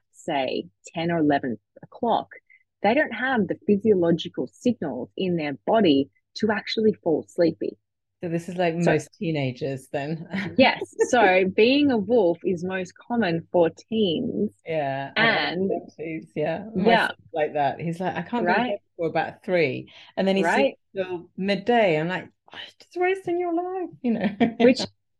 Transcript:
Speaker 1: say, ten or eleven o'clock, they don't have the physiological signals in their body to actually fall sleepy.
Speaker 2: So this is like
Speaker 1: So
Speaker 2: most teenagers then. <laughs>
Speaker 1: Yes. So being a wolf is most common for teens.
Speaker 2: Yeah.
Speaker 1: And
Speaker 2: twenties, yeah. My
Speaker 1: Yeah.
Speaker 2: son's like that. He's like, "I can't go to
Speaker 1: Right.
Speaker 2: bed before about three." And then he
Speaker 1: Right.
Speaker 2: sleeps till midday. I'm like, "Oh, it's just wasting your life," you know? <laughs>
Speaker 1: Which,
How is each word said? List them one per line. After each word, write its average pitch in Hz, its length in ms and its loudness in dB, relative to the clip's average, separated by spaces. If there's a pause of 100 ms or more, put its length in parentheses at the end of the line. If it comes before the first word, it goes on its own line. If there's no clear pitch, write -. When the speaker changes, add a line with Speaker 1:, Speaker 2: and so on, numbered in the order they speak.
(120)
Speaker 1:
say, 143 540 -4 (280)
ten 170 160 -2
or 170 80 0
eleven 139 400 0 (240)
o'clock, - 460 -2 (560)
they 208 100 2
don't 285 180 0
have 233 360 -2
the - 180 -6
physiological 175 880 2
signals 131 640 -4
in 180 200 -2
their 147 300 -4
body 170 440 4 (240)
to 220 180 -2
actually 214 400 0
fall - 340 -2
sleepy. - 500 -2 (460)
Speaker 2:
So 180 80 -6
this 170 180 -4
is 180 80 -10
like 170 260 0
Speaker 1:
So 165 100 4
Speaker 2:
most 147 260 -2
teenagers 135 760 -4
then. 151 340 -6 (280)
<laughs> - 20 0
Speaker 1:
Yes. 254 240 4 (300)
So 190 340 4 (100)
being 277 360 4
a 233 80 2
wolf 190 440 2
is 175 220 -2
most 185 300 -6
common 180 580 -2
for 170 160 4 (220)
teens. 208 600 0 (140)
Speaker 2:
Yeah. 139 520 -4
Speaker 1:
And 185 540 0 (240)
Speaker 2:
twenties, 160 400 -10
yeah. 165 300 -4 (100)
My 208 160 2
Speaker 1:
Yeah. 214 180 4
Speaker 2:
son's - 100 -12 (160)
like 151 180 0
that. 143 300 -2
He's 165 180 -6
like, 180 160 -4
"I 170 60 -6
can't 220 240 -4
go 175 80 2
to 208 40 2
Speaker 1:
Right. 240 120 0
Speaker 2:
bed - 80 -4 (180)
before 165 120 -2
about 151 360 -4
three." 139 480 0 (240)
And 190 100 0
then 190 100 4
he 190 80 2
Speaker 1:
Right. 247 340 2 (160)
Speaker 2:
sleeps 190 140 -4
till 175 280 -10
midday. 196 640 2
I'm 165 80 -2
like, 180 200 -6 (220)
"Oh, - 160 -18
it's - 200 -20
just - 100 -16
wasting 359 420 -2
your 349 140 -4
life," 359 380 -6 (100)
you 240 120 -2
know? - 160 -2
<laughs> 233 300 0
Speaker 1:
Which, 240 220 6 (400)